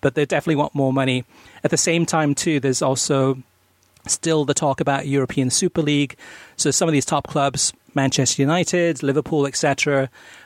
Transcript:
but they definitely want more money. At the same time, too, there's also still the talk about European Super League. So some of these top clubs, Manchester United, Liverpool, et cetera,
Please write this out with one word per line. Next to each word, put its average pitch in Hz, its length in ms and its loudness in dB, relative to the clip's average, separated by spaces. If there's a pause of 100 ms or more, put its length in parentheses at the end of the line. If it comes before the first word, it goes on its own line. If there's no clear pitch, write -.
but 139 160 0
they 147 100 0
definitely 147 300 0
want 147 180 -2
more 135 180 0
money. 131 320 0 (380)
At - 80 0
the 165 60 -2
same 170 280 2
time, 156 300 0
too, 151 260 0
there's 131 220 0
also 131 600 0 (640)
still 156 400 0
the 139 80 0
talk 139 260 -2
about 139 260 -2
European 135 440 0
Super 170 320 0
League. 143 340 0 (400)
So - 140 0
some 165 180 2
of 160 60 2
these 135 100 2
top - 240 -2
clubs, 139 460 -2 (200)
Manchester 135 460 2
United, 170 640 0
Liverpool, 139 440 0
et 135 80 -4
cetera, 139 540 0 (380)